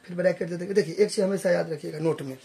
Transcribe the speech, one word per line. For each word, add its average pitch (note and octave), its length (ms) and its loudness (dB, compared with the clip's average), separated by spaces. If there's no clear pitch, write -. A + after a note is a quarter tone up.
फिर F3+ 120 -12
ब्रैकेट F3 320 2
दे F3 80 -6
देंगे। F3+ 180 -6
देखिए E3 200 2
एक G3+ 160 4
चीज़ G3+ 140 2
हमेशा F#3+ 260 0
याद E3+ 220 2
रखिएगा D#3 260 -8
नोट D#3 240 0
में, C3 220 -8